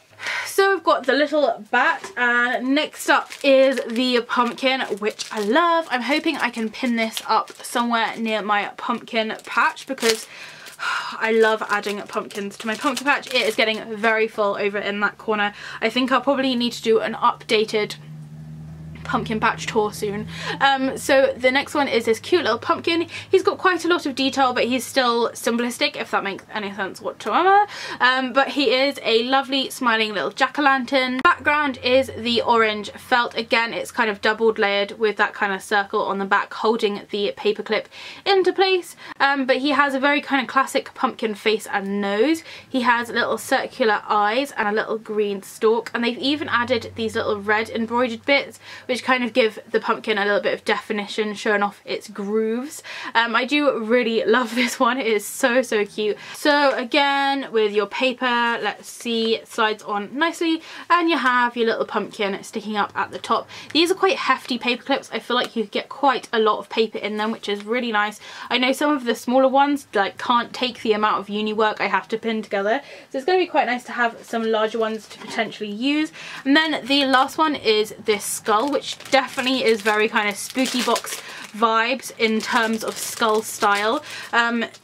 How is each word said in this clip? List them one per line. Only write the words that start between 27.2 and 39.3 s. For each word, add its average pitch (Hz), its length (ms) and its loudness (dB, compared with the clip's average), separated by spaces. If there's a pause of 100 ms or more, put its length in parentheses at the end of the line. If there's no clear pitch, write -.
Um, 254 340 2
but 269 160 4
he 269 240 2
is 269 300 2
a 226 220 2
lovely 269 440 0
smiling 220 460 0
little 170 160 -2
jack-o'-lantern. 262 920 0
Background 294 600 2
is 254 340 4
the 233 260 0
orange 220 500 2
felt. 240 440 0
Again, 233 360 0
it's - 180 -6
kind 226 180 0
of 202 120 -4
doubled 220 400 2
layered 202 320 2
with 214 240 0
that 208 180 0
kind 202 180 -2
of 190 80 -4
circle 202 420 0
on 196 160 -2
the 196 60 -2
back 196 300 0
holding 220 560 0
the 202 260 -2
paperclip 214 500 -2 (380)
into 370 280 4
place. 370 420 0 (240)
Um, 277 260 2